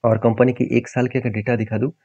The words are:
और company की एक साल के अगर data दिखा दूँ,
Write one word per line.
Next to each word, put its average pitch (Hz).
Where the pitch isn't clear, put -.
और 110
company 117
की 120
एक 120
साल 123
के 131
अगर 120
data 110
दिखा 110
दूँ, 131